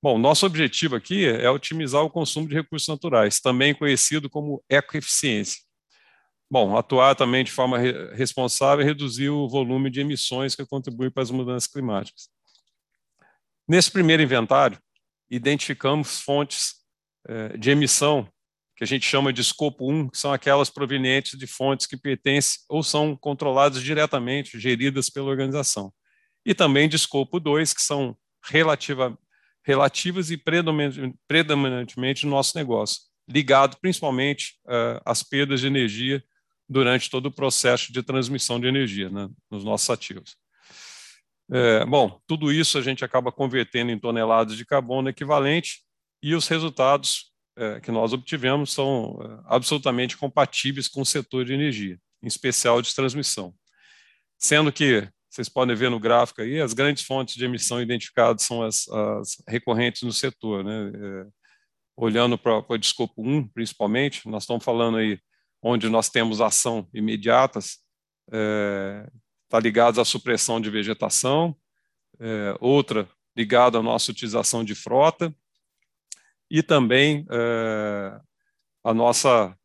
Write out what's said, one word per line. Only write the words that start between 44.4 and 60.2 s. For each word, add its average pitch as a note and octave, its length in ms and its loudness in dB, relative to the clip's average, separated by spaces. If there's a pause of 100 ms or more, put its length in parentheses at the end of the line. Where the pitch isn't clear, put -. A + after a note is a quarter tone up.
de A#2 80 -14
carbono C3 420 -2
equivalente C#3+ 800 -2 (360)
e D3 140 -2
os D#3+ 100 -2
resultados, C#3 840 0 (260)
é, A2 220 -6
que - 100 -14
nós A2+ 220 0
obtivemos C3 640 -2
são, C3+ 480 -2
é, A2 240 -16
absolutamente B2+ 720 0
compatíveis C#3 720 -2
com C#3 100 -10
o C3+ 60 -2
setor B2+ 400 -2
de B2 80 -4
energia, A2 440 -2 (240)
em - 60 -10
especial A#2+ 540 2
de - 120 -4
transmissão. B2+ 640 -4 (840)
Sendo D3+ 320 4
que, A#2+ 400 2 (200)
vocês - 180 -10
podem B2+ 260 0
ver A#2+ 160 0
no A#2 120 -2
gráfico A#2 400 2
aí, B2+ 180 -4
as B2+ 140 -2
grandes C#3 320 0
fontes C3+ 300 -6
de A#2+ 100 -6
emissão A#2+ 360 -4
identificadas A#2 600 0
são A#2 180 -4
as, A2 280 -4
as G#2+ 580 -4
recorrentes A#2 540 -2
no B2 100 -6
setor, G#2+ 540 -4